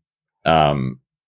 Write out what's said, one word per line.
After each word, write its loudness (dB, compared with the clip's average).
um, 0